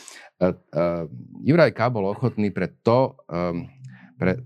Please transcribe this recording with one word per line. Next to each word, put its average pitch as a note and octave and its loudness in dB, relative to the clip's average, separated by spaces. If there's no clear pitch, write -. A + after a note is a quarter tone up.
e, E2+ -4
Juraj E3+ 4
K. - -12
bol G#2+ -2
ochotný G#2+ -2
pre F#2 -2
to, - 0
e, F2 -4
pre, F2+ 0